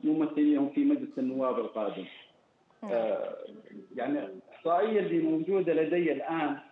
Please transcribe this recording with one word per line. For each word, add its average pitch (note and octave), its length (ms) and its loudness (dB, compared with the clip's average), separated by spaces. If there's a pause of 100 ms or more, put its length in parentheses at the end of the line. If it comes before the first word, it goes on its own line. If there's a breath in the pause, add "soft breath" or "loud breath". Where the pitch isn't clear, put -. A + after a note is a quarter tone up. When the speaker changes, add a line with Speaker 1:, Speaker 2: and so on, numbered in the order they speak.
Speaker 1:
ممثليهم D3 680 2
في C#3+ 160 2
مجلس C#3 340 0
النواب C3 400 0
القادم. G2+ 460 -4 (800)
Speaker 2:
نعم. G#3 100 -6
Speaker 1:
آه، A2 440 0 (600)
يعني C#3 220 -2
الإحصائية F3 840 0
اللي E3+ 180 0
موجودة D#3+ 540 2
لدي D#3+ 400 2
الآن C#3+ 460 -2 (140)